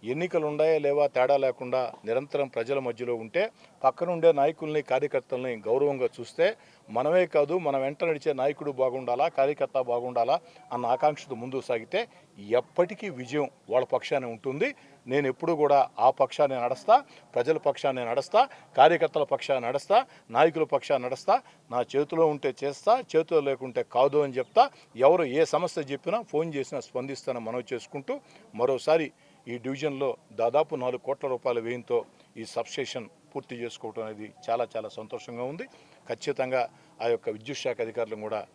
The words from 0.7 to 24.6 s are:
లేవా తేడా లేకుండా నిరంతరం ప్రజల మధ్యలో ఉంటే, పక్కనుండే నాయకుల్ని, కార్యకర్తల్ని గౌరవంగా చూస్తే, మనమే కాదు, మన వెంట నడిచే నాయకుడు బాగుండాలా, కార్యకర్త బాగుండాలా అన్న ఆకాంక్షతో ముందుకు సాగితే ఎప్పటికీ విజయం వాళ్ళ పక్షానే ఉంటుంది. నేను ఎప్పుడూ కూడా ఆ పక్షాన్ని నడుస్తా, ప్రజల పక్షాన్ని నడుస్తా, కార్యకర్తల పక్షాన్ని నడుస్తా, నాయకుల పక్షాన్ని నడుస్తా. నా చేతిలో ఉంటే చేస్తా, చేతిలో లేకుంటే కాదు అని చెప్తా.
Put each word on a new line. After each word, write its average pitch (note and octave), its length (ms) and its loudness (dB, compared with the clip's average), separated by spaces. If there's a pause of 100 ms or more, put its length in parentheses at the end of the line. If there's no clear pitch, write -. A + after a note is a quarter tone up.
లేవా C#3+ 280 2
తేడా C3 300 2
లేకుండా B2+ 560 -2 (120)
నిరంతరం C3+ 420 -2
ప్రజల B2 320 -4
మధ్యలో A#2+ 360 -4
ఉంటే, A#2 360 -4 (320)
పక్కనుండే E3 480 4
నాయకుల్ని, D3+ 500 0
కార్యకర్తల్ని C3 720 -2 (140)
గౌరవంగా C3 420 2 (100)
చూస్తే, E3+ 380 0 (320)
మనమే D3 360 2
కాదు, D#3+ 320 2
మన D3 200 0
వెంట C#3 260 -2
నడిచే D#3 300 -2
నాయకుడు D3 380 -2
బాగుండాలా, C3 560 0
కార్యకర్త C#3 540 0
బాగుండాలా B2 580 0 (340)
అన్న A#2+ 120 -4
ఆకాంక్షతో C3+ 500 0
ముందుకు B2+ 260 -8
సాగితే B2 460 -4 (420)
ఎప్పటికీ F3 600 -2
విజయం C3 400 -4 (200)
వాళ్ళ B2+ 160 2
పక్షానే C3 420 -2
ఉంటుంది. C#3 480 -4 (320)
నేను C#3 200 0
ఎప్పుడూ E3 280 -2
కూడా C#3+ 340 4 (100)
ఆ A#2+ 100 6
పక్షాన్ని C3+ 520 0
నడుస్తా, C3 420 4 (320)
ప్రజల C#3 220 2
పక్షాన్ని C3+ 480 0
నడుస్తా, C3+ 440 2 (280)
కార్యకర్తల D#3 460 6
పక్షాన్ని C3 440 -2
నడుస్తా, F#3+ 380 2 (240)
నాయకుల D#3 340 4
పక్షాన్ని C3+ 420 0
నడుస్తా. F#3 360 0 (300)
నా B2 100 0
చేతిలో D3+ 460 0
ఉంటే C#3+ 360 -2
చేస్తా, G#3 400 0 (120)
చేతిలో D#3+ 240 2
లేకుంటే C3 440 -4
కాదు C3+ 340 2
అని C#3+ 160 0
చెప్తా. G#3 360 2 (260)